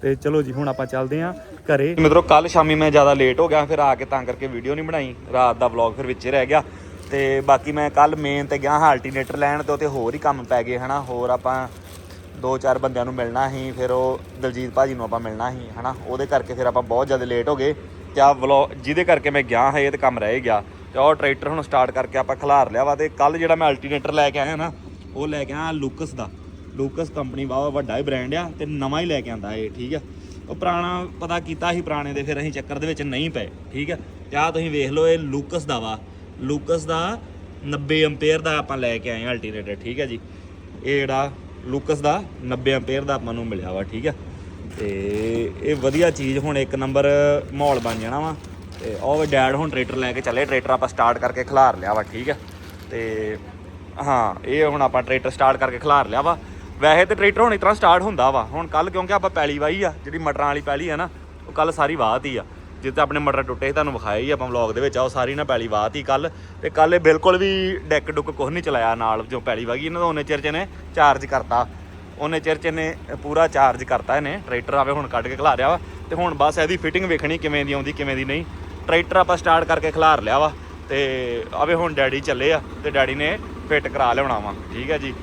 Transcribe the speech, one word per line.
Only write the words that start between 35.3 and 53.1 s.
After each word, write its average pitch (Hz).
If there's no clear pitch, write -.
ਦਾ 139
ਵਾ, 110
ਲੂਕਸ 151
ਦਾ 170
ਨੱਬੇ 143
ਐਂਪੀਅਰ 151
ਦਾ 156
ਆਪਾਂ 143
ਲੈ 120
ਕੇ 120
ਆਏ 113
ਹਾਂ 123
ਅਲਟਰਨੇਟਰ, 107
ਠੀਕ 117
ਆ 143
ਜੀ। 117
ਇਹ 139
ਜਿਹੜਾ 135
ਲੂਕਸ 139
ਦਾ 147
ਨੱਬੇ 127
ਐਂਪੀਅਰ 135
ਦਾ 139
ਆਪਾਂ 117
ਨੂੰ 117
ਮਿਲਿਆ 92
ਵਾ, 95
ਠੀਕ 110
ਆ। 147
ਤੇ 104
ਇਹ 151
ਵਧੀਆ 143
ਚੀਜ਼, 135
ਹੁਣ 143
ਇੱਕ 135
ਨੰਬਰ 135
ਮਾਹੌਲ 139
ਬਣ 117
ਜਾਣਾ 113
ਵਾ। 156
ਤੇ 107
ਉਹ 143
ਵੀ 156
ਡੈਡ 135
ਹੁਣ 151
ਟਰੈਕਟਰ 127
ਲੈ 127
ਕੇ 123
ਚੱਲੇ, 127
ਟਰੈਕਟਰ 131
ਆਪਾਂ 127
ਸਟਾਰਟ 120
ਕਰਕੇ 127
ਖਿਲਾਰ 131
ਲਿਆ 95
ਵਾ, 107
ਠੀਕ 120
ਆ। 143
ਤੇ 110